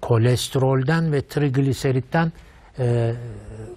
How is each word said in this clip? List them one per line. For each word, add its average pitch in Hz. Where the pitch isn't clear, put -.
kolesterolden 131
ve 139
trigliseritten, 139
e, 120